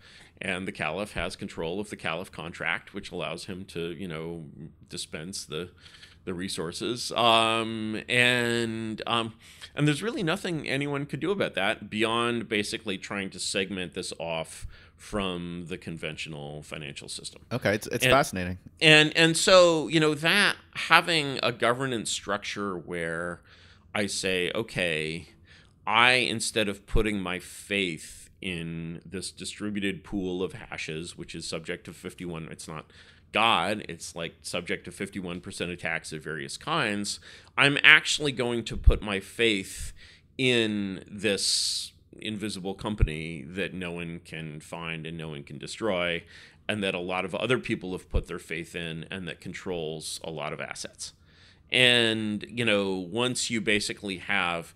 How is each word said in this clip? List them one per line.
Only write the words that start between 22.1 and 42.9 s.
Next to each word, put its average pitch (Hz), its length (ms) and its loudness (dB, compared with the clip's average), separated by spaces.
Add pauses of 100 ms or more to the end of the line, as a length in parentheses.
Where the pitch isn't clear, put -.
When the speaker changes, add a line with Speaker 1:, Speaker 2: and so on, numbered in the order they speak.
Speaker 1:
structure 101 680 -2
where 85 640 -4 (540)
I 104 120 2
say, 92 480 0
"Okay, 82 760 -2 (580)
I, 117 260 8
instead 110 560 2
of 101 180 -6
putting 107 340 2
my 90 180 -4
faith - 920 -4 (100)
in 82 640 -6
this 90 260 -8
distributed 101 720 -6
pool 92 400 -4
of 90 120 -4
hashes, 85 600 -8
which - 180 -12
is 82 120 -10
subject 85 380 -8
to 90 80 -14
fifty-one," 85 580 -10
it's - 160 -14
not 78 240 -12 (420)
God, 104 580 4
it's, - 260 -12
like, 82 240 -6
subject 90 460 -6
to 90 60 -12
fifty-one 90 500 -8
percent 92 280 -6
attacks 82 400 -6
of 78 140 -8
various 76 320 -8
kinds, 107 640 -2 (380)
I'm 143 240 6
actually 151 500 8
going 120 320 0
to - 140 -6
put - 240 6
my 101 180 0
faith - 720 0 (460)
in 107 680 2
this - 840 0 (260)
invisible 98 540 -6
company 82 760 -2